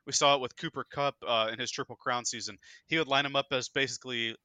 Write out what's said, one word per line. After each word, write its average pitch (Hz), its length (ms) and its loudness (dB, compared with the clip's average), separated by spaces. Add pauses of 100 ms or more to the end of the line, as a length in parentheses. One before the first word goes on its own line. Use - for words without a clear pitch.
we 143 60 -6
saw 143 220 6
it 139 60 2
with 123 160 -6
Cooper 139 340 -8
Kupp, 143 260 -2 (100)
uh, 110 260 2
in 113 60 -8
his 123 120 -4
Triple 127 260 -8
Crown 123 280 -2
season. 107 320 -8 (300)
He 156 100 0
would 156 120 2
line 139 180 4
him 139 100 -4
up 139 140 2
as 127 180 0
basically 120 640 -2 (100)